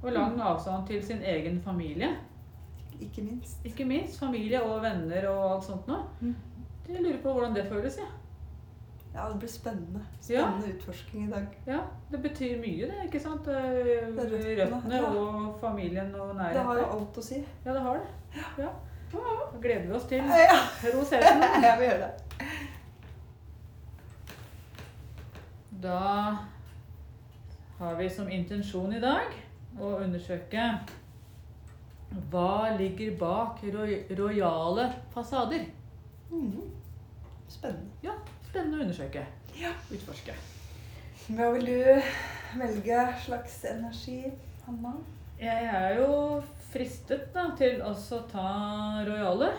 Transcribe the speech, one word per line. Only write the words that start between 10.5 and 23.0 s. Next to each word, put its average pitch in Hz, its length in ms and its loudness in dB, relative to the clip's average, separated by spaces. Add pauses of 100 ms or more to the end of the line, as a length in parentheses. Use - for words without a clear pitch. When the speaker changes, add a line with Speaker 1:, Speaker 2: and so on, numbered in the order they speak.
Speaker 2:
utforsking - 500 -8
i 208 40 -2
dag. 202 160 -2 (200)
Speaker 1:
Ja, 277 120 0 (320)
det 269 100 -4
betyr 254 380 -2
mye 214 280 -2
det, 392 80 -4 (100)
ikke 311 140 -2
sant? 302 280 -4
Eh, 277 60 0
Speaker 2:
Det 254 440 4
er 226 160 0
røttene, 220 440 0
Speaker 1:
røttene 233 380 2
Speaker 2:
ja. 240 100 4 (140)
Speaker 1:
og 208 400 -2
familien 196 560 -2
og 196 200 -6
Speaker 2:
Det - 20 -4
har 240 380 2
jo 240 60 4
Speaker 1:
nærheten. 214 180 0
Speaker 2:
alt 208 180 -6
å 226 60 -8
si. 285 220 -6 (200)
Speaker 1:
Ja, 254 80 0
det 269 80 2
har 254 120 2
det. 370 140 -2 (280)
Speaker 2:
Ja. 277 280 -6
Speaker 1:
Ja. 320 60 -2 (440)
Speaker 2:
Mhm. 453 400 -2
Speaker 1:
Da 240 60 -10
gleder 220 280 2
vi 185 60 -2
oss 247 120 -2
til 262 120 0
Speaker 2:
Ja. 330 420 12 (220)
Speaker 1:
prosessen. 285 600 10 (120)
Speaker 2:
<laughs> 277 100 8
Ja, 233 160 12
vi 254 60 6
gjør 220 120 6
det. 190 140 -2 (3750)